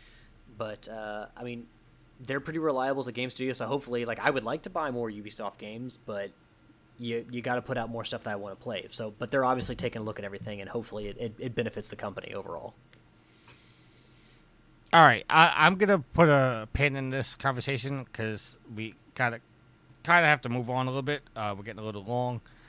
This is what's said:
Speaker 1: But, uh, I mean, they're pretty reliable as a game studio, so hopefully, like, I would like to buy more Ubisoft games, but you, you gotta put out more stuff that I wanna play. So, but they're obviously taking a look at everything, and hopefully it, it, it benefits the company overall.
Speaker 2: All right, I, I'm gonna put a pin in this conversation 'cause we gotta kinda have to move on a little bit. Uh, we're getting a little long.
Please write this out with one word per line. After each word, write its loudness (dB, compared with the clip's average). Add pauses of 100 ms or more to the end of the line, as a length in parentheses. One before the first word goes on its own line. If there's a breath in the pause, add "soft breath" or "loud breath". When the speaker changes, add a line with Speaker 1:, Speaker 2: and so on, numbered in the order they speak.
(580 soft breath)
Speaker 1:
But, -8
uh, -8
I -12
mean, -8 (540)
they're -4
pretty -6
reliable 2
as -4
a -6
game -2
studio, -2
so -2
hopefully, -2
like, -4
I 2
would 0
like -4
to -8
buy -2
more -4
Ubisoft -10
games, -10
but -6 (680)
you, -4
you -6
gotta 0
put -4
out -4
more -6
stuff -6
that -4
I -2
wanna -8
play. -8
So, -6
but -6
they're 4
obviously 2
taking -4
a -4
look -6
at -6
everything, -8
and -10
hopefully -6
it, -8
it, -4
it -6
benefits -4
the -12
company -8
overall. -10 (2250 soft breath)
Speaker 2:
All 12
right, 8
I, 8
I'm 6
gonna 4
put 4
a 4
pin 2
in -4
this -4
conversation -4
'cause -6 (180)
we -8 (200)
gotta -2 (640)
kinda 6
have 6
to -4
move -2
on 0
a -2
little -2
bit. -2 (120)
Uh, -4
we're -12
getting -12
a -6
little -6
long. -2 (280 soft breath)